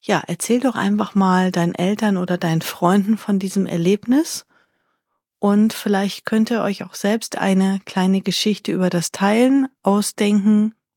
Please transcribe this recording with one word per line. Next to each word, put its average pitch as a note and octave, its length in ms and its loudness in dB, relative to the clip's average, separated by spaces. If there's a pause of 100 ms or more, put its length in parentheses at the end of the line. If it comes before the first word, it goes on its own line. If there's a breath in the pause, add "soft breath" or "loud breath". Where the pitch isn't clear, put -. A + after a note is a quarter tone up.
Ja, F3+ 260 0
erzähl A3+ 340 -2
doch B3 140 0
einfach G3+ 400 -2
mal F#3 360 4
deinen F3 240 0
Eltern G#3 420 0
oder F3+ 220 -2
deinen E3 240 0
Freunden G3 540 0
von G3+ 220 -2
diesem F#3+ 280 -2
Erlebnis G#3 800 0 (920)
und G#3 340 2
vielleicht G3+ 540 -4
könnt A3 240 0
ihr A3+ 120 -2
euch G3 220 -4
auch F#3 100 -18
selbst A3 420 -4
eine F#3+ 480 0
kleine F#3+ 360 0
Geschichte G3 500 -2
über F3+ 200 0
das E3+ 200 -2
Teilen B3+ 580 2 (140)
ausdenken G#3 920 2 (220)